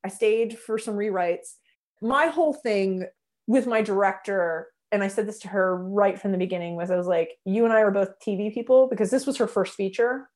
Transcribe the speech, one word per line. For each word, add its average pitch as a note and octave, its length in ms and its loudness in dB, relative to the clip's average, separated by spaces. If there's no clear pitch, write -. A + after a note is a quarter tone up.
I G3+ 60 -6
stayed A3+ 480 0
for A3 220 -6
some A3 180 -6
rewrites. F#3 600 -4
My C4+ 260 2
whole D#4 260 2
thing G3 520 -2
with A3+ 200 2
my A3+ 140 2
director, G3 880 0
and G3+ 120 0
I G3 40 -2
said G3+ 200 -2
this G#3 120 -12
to - 80 -16
her F#3+ 300 0
right F#3+ 420 0
from G3 140 -2
the F#3 40 0
beginning, F3+ 380 -4
was F3 160 -4
I F3+ 60 0
was F3+ 100 -2
like, E3+ 380 -2
"You G3 180 2
and A3+ 100 2
I A3 80 6
are G#3 80 4
both G3 300 -2
T G#3 160 -4
V G#3 160 -4
people," B3+ 360 4
because G#3+ 220 0
this C4 160 0
was C#4 120 -4
her A3+ 100 0
first - 280 -2
feature. A#3 600 -2